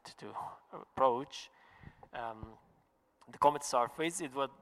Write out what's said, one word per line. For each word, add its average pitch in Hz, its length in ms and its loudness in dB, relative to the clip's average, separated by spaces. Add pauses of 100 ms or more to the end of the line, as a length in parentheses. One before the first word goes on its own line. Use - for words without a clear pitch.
t-, - 140 -16
to - 80 -12 (460)
approach, 135 760 0 (640)
um, 113 320 -8 (840)
the - 80 -16
comet 147 280 4
surface. 160 560 2
It 135 120 -6
was 135 180 -2 (100)